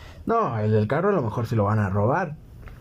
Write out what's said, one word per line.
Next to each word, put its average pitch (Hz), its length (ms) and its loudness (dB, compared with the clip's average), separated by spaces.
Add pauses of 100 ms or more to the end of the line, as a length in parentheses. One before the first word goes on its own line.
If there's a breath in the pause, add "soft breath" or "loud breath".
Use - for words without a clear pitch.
(260 loud breath)
No, 202 320 0
el 107 140 2
del 107 160 4
carro 165 220 2
a - 20 2
lo 175 100 2
mejor 113 240 -2
sí 120 100 -2
lo 104 80 4
van 107 140 2
a 104 120 2
robar. 139 460 0 (440 loud breath)